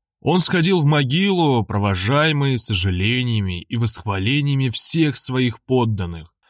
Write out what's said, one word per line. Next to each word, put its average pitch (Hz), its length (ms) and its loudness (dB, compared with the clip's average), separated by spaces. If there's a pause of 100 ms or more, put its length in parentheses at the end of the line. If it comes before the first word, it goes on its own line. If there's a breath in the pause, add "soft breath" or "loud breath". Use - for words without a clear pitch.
(200)
Он 175 220 0
сходил 180 400 2
в 143 40 2
могилу, 147 800 2
провожаемый 123 960 0
сожалениями 98 1040 -2
и - 120 -10
восхвалениями 120 920 -2
всех 151 480 -2
своих 127 460 -2
подданных. 98 680 -2 (180)